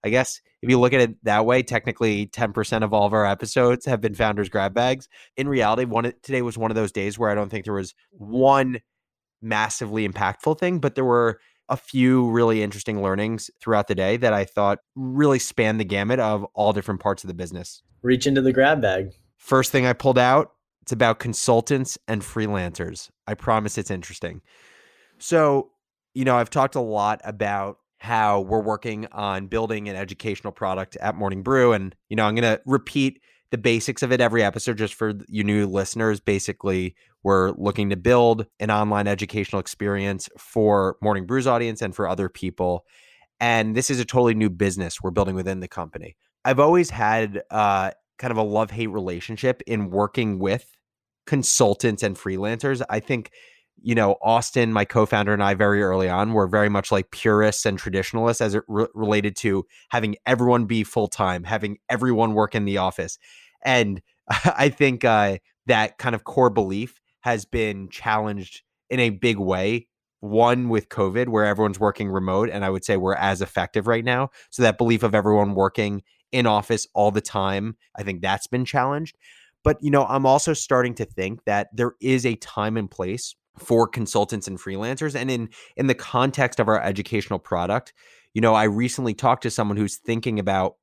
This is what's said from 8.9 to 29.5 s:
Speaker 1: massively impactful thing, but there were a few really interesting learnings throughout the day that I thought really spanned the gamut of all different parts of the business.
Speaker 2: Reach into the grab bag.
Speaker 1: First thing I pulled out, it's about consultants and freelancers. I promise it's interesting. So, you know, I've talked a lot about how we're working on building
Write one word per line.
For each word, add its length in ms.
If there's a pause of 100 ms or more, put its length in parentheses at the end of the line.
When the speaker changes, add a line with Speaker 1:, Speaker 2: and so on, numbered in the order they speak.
Speaker 1:
massively 680
impactful 520
thing, 200
but 160
there 120
were 340 (300)
a 80
few 520
really 320
interesting 400
learnings 480 (120)
throughout 260
the 60
day 240
that 160
I 100
thought 360 (140)
really 440
spanned 420
the 40
gamut 360
of 320
all 220
different 260
parts 240
of 40
the 60
business. 480 (200)
Speaker 2:
Reach 240
into 160
the 100
grab 300
bag. 280 (280)
Speaker 1:
First 340
thing 140
I 80
pulled 240
out, 340 (300)
it's 100
about 260
consultants 800 (100)
and 140
freelancers. 920 (160)
I 60
promise 460
it's 120
interesting. 520 (760)
So, 520 (420)
you 140
know, 100
I've 140
talked 240
a 60
lot 440
about 540 (200)
how 440
we're 180
working 520
on 340
building 420